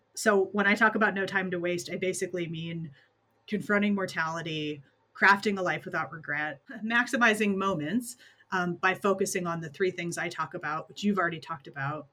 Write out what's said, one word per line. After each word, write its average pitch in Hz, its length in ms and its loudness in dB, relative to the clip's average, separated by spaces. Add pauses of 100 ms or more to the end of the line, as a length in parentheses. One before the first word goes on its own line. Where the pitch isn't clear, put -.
(140)
so 196 380 4
when 202 140 4
I 202 80 6
talk 220 200 4
about 208 200 2
no 190 120 -2
time 185 240 -2
to 180 100 -2
waste, 175 320 -2
I 180 40 -4
basically 180 500 -2
mean 165 440 -6 (560)
confronting 208 480 2
mortality, 160 880 -4 (320)
crafting 202 440 6
a 185 40 0
life 160 220 0
without 160 280 -4
regret, 151 480 -6 (120)
<laughs> 214 120 -12
maximizing 226 720 2
moments, 190 600 -2 (360)
um, 175 240 0
by 185 180 2
focusing 190 520 0
on 170 140 -2
the 160 80 -8
three 180 220 0
things 170 260 -6
I 165 120 -4
talk - 260 -6
about, 156 340 -6
which - 160 -10
you've 202 140 2
already 165 220 0
talked - 260 -10
about: 143 460 -6